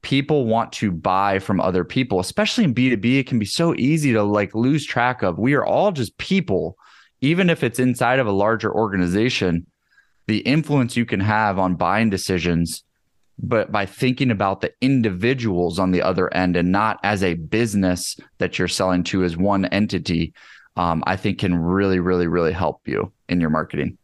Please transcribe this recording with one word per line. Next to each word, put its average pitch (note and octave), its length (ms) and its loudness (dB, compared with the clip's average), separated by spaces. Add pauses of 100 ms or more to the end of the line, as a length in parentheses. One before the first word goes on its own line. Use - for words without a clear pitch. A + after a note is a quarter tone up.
people C#3 420 0
want A2 260 0
to - 180 -2
buy F#2+ 500 0
from F#2+ 200 0
other F#2 240 0
people, G#2 380 -2
especially G#3+ 420 0
in D3 80 2
B B2+ 180 2
two B2 60 2
B. A#2 240 2
It C3+ 80 -4
can B2 120 0
be G#2 60 -2
so E3 300 0
easy D3 380 2
to, G#2+ 100 4
like, G#2 320 0
lose C3+ 300 2
track B2 360 0
of. F2+ 160 0
We B2 180 0
are B2 100 2
all E3+ 260 2
just C3+ 260 -6
people, F#2+ 600 -2 (420)
even E3+ 300 2
if E3 120 0
it's B2 180 -2
inside B2+ 400 2
of B2 80 0
a G#2 40 0
larger G#2 420 0
organization, F#2+ 920 0 (600)
the G#2+ 100 0
influence C#3+ 580 0
you A#2+ 100 0
can G2+ 140 -2
have G#2+ 400 0
on F2+ 160 0
buying G2+ 340 0
decisions, F2 760 -2 (520)
but A#2 360 -2
by G2+ 120 0
thinking B2+ 460 0
about G2 300 0
the - 180 -4
individuals A2 1000 0
on F#2 120 2
the F2 100 2
other F#2 320 0
end F2+ 220 0
and F2 160 2
not G#2 320 0
as G2+ 200 0
a F2+ 100 0
business F#2 840 -2 (200)
that F2 200 -4
you're F2+ 120 -2
selling F#2 340 0
to F#2 220 0
as E2+ 100 -2
one G2 300 0
entity, E2+ 680 -2 (440)
um, E2+ 280 0
I F#2 120 -2
think G2 220 -4
can F2+ 140 0
really, F#2 460 2
really, F2 280 0
really E2 260 0
help E2+ 340 -4
you A1 240 -4 (160)
in F2 140 0
your D#2+ 80 0
marketing. D2+ 540 -4